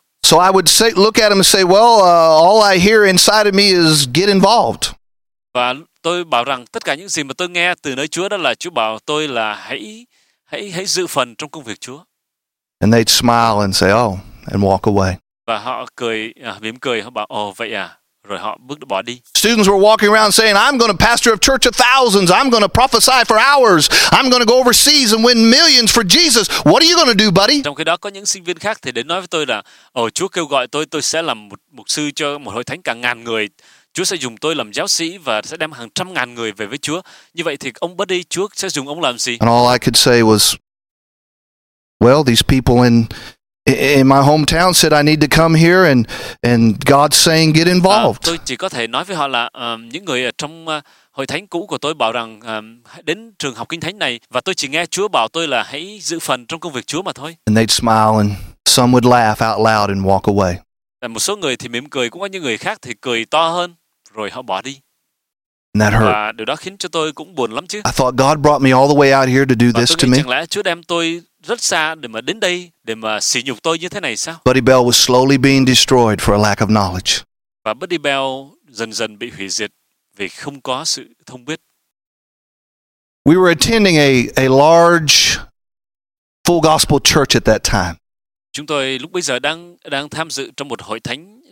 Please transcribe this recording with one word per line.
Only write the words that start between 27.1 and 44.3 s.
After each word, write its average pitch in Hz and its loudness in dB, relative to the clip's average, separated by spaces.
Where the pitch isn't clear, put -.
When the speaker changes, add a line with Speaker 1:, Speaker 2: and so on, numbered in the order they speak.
Speaker 1:
do, 208 2
buddy?" 214 2
Speaker 2:
Trong 147 -6
khi 151 -8
đó, 165 -2
có 202 -12
những 196 -16
sinh 196 -6
viên 170 -8
khác 208 -6
thì 135 -10
đến 123 -8
nói 175 -4
với 180 -16
tôi 156 -4
là, 110 -4
"Ồ, 117 -2
Chúa - -6
kêu 175 -6
gọi 135 -2
tôi, 147 -6
tôi 147 -8
sẽ 160 -4
làm 110 -8
một 101 -20
mục 120 -20
sư 151 -6
cho 147 -6
một 127 -14
hội 117 -8
thánh 156 -12
cả 135 -6
ngàn 120 -6
người. 110 -6
Chúa 175 -6
sẽ 185 -4
dùng 127 -8
tôi 156 -4
làm 113 -8
giáo 151 -6
sĩ 170 -6
và 123 -4
sẽ - -14
đem 156 -6
hàng 120 -16
trăm 185 -8
ngàn 127 -6
người 113 -8
về 104 -10
với 117 -12
Chúa. 160 -8
Như 165 -10
vậy 147 -6
thì 131 -10
ông 175 -10
Buddy, 185 -6
Chúa 190 -6
sẽ 190 -8
dùng 139 -8
ông 151 -10
làm 127 -2
gì?" 117 -6
Speaker 1:
And 113 2
all 123 4
I 123 0
could 120 0
say 120 4
was, 110 4
"Well, 139 6
these 120 2
people 131 2
in, 117 4
in 135 6
my 135 6
hometown 156 2